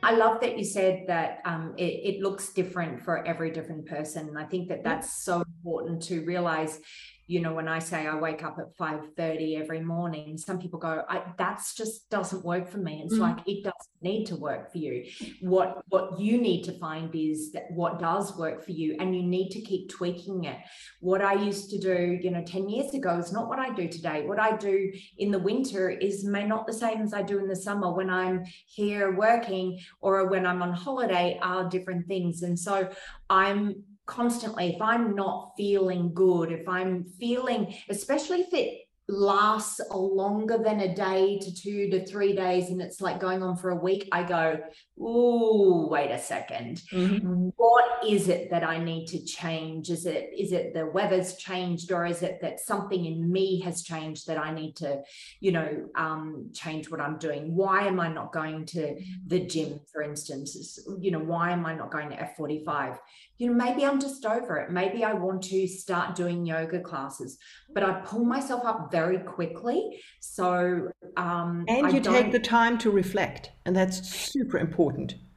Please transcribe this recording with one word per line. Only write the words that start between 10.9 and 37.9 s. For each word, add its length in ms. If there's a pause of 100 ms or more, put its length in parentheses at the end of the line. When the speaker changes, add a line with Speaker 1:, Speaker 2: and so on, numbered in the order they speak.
Speaker 1:
"I, 140 (140)
that's 380
just 340
doesn't 360
work 240
for 80
me." 260
It's 120
Speaker 2:
Mm-hmm. 60
Speaker 1:
like, 240
it 200
doesn't 360
need 260
to 100
work 340
for 60
you. 260 (380)
What, 480
what 280
you 200
need 300
to 120
find 340
is 380
that 200
what 280
does 380
work 260
for 80
you, 300
and 120
you 100
need 260
to 100
keep 300
tweaking 560
it. 120 (440)
What 200
I 120
used 380
to 60
do, 460
you 80
know, 140
ten 240
years 240
ago 260
is 140
not 160
what 100
I 140
do 160
today. 360
What 140
I 160
do 380 (240)
in 120
the 100
winter 500
is 340
may 240
not 180
the 60
same 300
as 120
I 100
do 160
in 100
the 80
summer. 340
When 180
I'm 360 (220)
here 500
working 640 (200)
or 300
when 180
I'm 140
on 100
holiday 680
are 260
different 400
things. 360
And 140
so 320 (400)
I'm 540 (220)
constantly, 680
if 80
I'm 360
not 400
feeling 560
good, 360
if 200
I'm 340 (160)
feeling, 560 (140)
especially 500